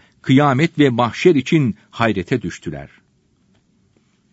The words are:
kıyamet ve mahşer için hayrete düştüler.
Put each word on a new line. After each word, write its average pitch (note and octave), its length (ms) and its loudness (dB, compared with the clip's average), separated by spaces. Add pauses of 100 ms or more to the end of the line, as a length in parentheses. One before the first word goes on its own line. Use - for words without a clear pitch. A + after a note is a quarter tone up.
(220)
kıyamet C#3 560 2
ve C#3+ 120 4
mahşer A#2+ 440 0
için C#3 420 0 (140)
hayrete A2 520 -4
düştüler. D2+ 480 -12 (1400)